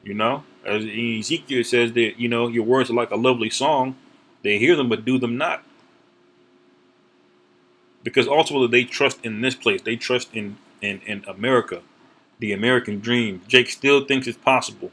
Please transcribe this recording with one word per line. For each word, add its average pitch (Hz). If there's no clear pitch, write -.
You 101
know, 110
as 107
Ezekiel 117
says 117
that, 117
you 120
know, 117
your 117
words 123
are 117
like 120
a -
lovely 117
song. 135
They 104
hear 151
them, 131
but 110
do 131
them 120
not. 160
Because 120
ultimately 143
they 120
trust -
in 110
this 127
place. 101
They 117
trust -
in, 104
in, 101
in 101
America, 110
the 104
American 110
dream. 110
Jake 123
still 139
thinks 135
it's 120
possible. -